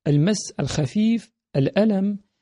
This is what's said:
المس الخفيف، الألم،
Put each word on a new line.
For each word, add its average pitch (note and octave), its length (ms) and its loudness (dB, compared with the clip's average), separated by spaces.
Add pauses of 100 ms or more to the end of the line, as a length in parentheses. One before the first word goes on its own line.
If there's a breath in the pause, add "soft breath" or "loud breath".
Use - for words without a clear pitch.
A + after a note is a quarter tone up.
المس D#3 520 0
الخفيف، G#3 720 -2 (240)
الألم، G3 640 0 (220)